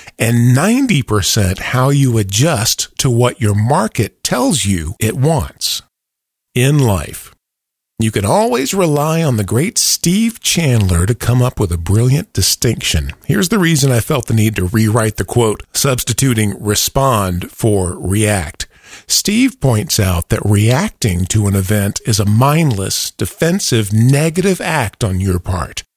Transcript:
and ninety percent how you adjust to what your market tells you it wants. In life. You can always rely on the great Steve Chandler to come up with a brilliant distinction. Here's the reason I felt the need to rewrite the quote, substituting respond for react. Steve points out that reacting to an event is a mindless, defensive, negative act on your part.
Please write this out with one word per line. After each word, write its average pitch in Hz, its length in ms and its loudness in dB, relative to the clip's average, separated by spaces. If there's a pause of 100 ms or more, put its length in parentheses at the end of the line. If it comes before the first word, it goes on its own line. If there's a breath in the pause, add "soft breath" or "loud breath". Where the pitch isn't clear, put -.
(180 loud breath)
and 120 360 2
ninety 208 480 2
percent 98 560 0
how 127 320 0
you 135 280 2
adjust 110 840 -2
to 139 100 0
what 120 320 0
your 104 140 2
market 123 680 0
tells 226 400 0
you 90 360 -2
it 110 180 -2
wants. 135 640 -2 (720)
In 135 240 2
life. 107 540 -2 (680)
You 113 100 0
can 104 160 -2
always 226 480 0
rely 160 480 0
on 131 160 0
the 104 60 0
great 117 340 -2
Steve 214 600 0
Chandler 104 680 0
to 117 80 0
come 120 280 0
up 123 180 -2
with 95 120 -2
a 85 60 -2
brilliant 113 560 0
distinction. - 800 -2 (140)
Here's 190 240 0
the 226 100 0
reason 151 320 2
I 117 80 2
felt 135 260 -2
the - 80 -4
need 110 220 2
to 90 100 -2
rewrite 110 520 0
the - 60 -2
quote, 113 400 0 (100)
substituting 120 880 -2
respond 104 880 0
for 95 460 0
react. 101 680 -2 (400 loud breath)
Steve 233 540 0
points 110 380 0
out 90 300 0
that - 140 -2
reacting 107 840 0
to 104 220 0
an 98 80 2
event 101 500 -2
is 113 140 0
a 101 60 0
mindless, 120 840 0
defensive, 117 840 -2
negative 156 640 2
act 139 440 -4
on 92 160 -2
your 92 200 0
part. - 440 -6 (140)